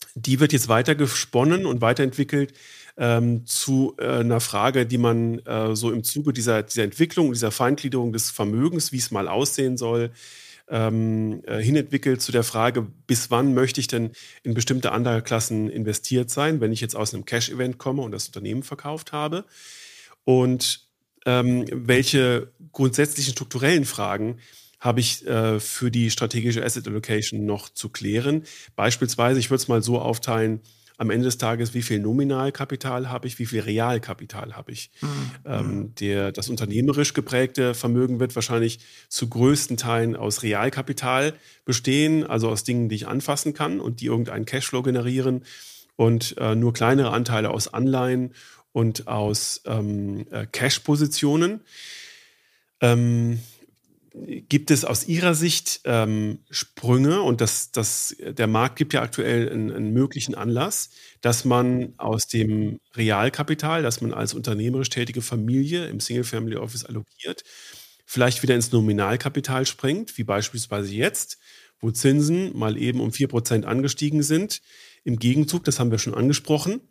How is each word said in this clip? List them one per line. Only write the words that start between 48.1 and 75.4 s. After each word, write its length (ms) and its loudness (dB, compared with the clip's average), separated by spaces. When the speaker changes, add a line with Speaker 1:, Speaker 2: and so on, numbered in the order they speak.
Speaker 1:
und 360 0
aus, 580 -2
ähm, 680 -4
äh, 200 -8
Cash-Positionen. 1120 0
Ähm, 580 4
gibt 220 2
es 120 4
aus 240 -2
Ihrer 280 2
Sicht, 480 -2
ähm, 560 0
Sprünge? 720 2
Und 180 2
das, 320 0
das, 480 -2
der 280 -2
Markt 280 2
gibt 180 -2
ja 80 2
aktuell 480 0
einen, 220 -4
einen 220 -2
möglichen 400 0
Anlass, 560 -2
dass 240 2
man 520 2
aus 300 -2
dem 520 0
Realkapital, 880 0
das 180 -2
man 120 -2
als 200 -4
unternehmerisch 560 -2
tätige 320 -4
Familie 640 0
im 120 -6
Single-Family-Office 840 -4
allokiert, 580 -12
vielleicht 360 2
wieder 140 4
ins 160 0
Nominalkapital 920 2
springt, 520 -4
wie 60 -2
beispielsweise 680 -4
jetzt, 440 -2
wo 120 -2
Zinsen 640 2
mal 200 0
eben 240 0
um 100 0
vier 160 0
Prozent 380 0
angestiegen 580 0
sind. 380 0
Im 160 -2
Gegenzug, 440 2